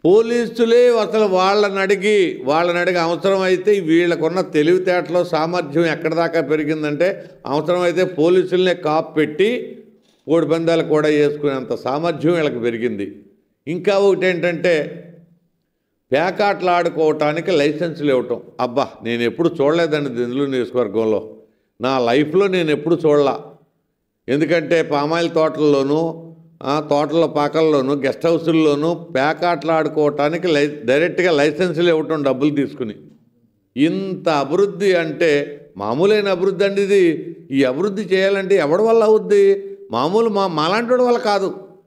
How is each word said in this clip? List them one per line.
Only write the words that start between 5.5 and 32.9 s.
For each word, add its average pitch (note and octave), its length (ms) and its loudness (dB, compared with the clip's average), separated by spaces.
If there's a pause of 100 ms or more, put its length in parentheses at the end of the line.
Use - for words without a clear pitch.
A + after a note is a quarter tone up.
ఎక్కడి D#3+ 300 -2
దాకా E3 260 0
పెరిగిందంటే D3+ 920 -2 (160)
అవసరమైతే F3 580 0
పోలీసులనే F3+ 680 2
కాపు D#3 400 -2
పెట్టి D#3+ 680 -2 (460)
కోడి D#3 200 2
పందాలు E3 360 0
కూడా D#3 260 0
వేసుకునేంత D3 680 0
సామర్థ్యం D3+ 580 -2
వీళ్ళకి D3 260 -2
పెరిగింది. A2+ 680 -4 (420)
ఇంకా F3+ 320 -2
ఒకటి F#3 280 2
ఏంటంటే E3+ 480 0 (1400)
పేకాట్లు F3+ 580 0
ఆడుకోవటానికి D#3+ 800 0
లైసెన్సులు D3+ 600 0
ఇవ్వటం. B2 300 0 (200)
అబ్బా, B2 280 -2 (140)
నేను A#2 200 -2
ఎప్పుడు C#3 280 0 (100)
చూడలేదండి D3 500 0
దెందులూరు B2 400 -4
నియోజకవర్గంలో, A2 840 -2 (440)
నా C3 180 0
లైఫ్లో D3+ 480 2
నేను F3+ 240 0
ఎప్పుడు D#3+ 240 0
చూడలా. D3 500 2 (840)
ఎందుకంటే D#3 540 0
పామాయిల్ D3+ 520 -2
తోటల్లోనూ, D3+ 840 0 (420)
ఆ, D3 180 -2
తోటల D3 460 0
పాకల్లోనూ, D3 680 0
గెస్ట్ C3+ 320 -2
హౌసుల్లోనూ D#3+ 680 2
పేకాట్లు D#3+ 800 -2
ఆడుకోవటానికి D3+ 760 0
లై-, D3 360 0
డైరెక్ట్గా D#3+ 460 2
లైసెన్సులు D#3+ 580 0
ఇవ్వటం D#3 340 0
డబ్బులు C#3 320 0
తీసుకుని. B2+ 400 -4 (840)